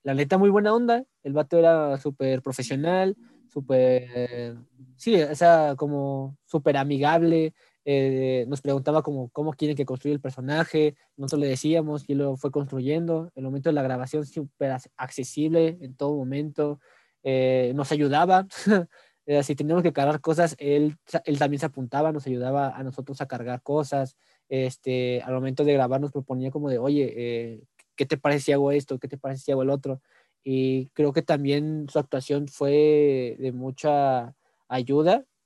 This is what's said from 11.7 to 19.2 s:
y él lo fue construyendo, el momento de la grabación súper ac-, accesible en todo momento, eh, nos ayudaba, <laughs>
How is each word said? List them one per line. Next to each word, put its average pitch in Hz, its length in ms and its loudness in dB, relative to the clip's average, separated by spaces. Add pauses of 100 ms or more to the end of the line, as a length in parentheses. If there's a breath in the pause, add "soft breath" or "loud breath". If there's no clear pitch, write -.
y 143 40 -2
él 139 60 0
lo 139 180 -2
fue 135 140 -6
construyendo, 151 840 -4
el 131 100 -12
momento 135 240 -4
de 156 60 2
la 143 80 0
grabación 131 440 -4
súper 139 460 -6
ac-, 131 240 -10
accesible 160 840 -2
en 131 160 -16
todo 143 200 -2
momento, 147 640 -4 (420 soft breath)
eh, 127 520 2
nos 143 180 -2
ayudaba, 160 560 4
<laughs> 196 400 2 (380 soft breath)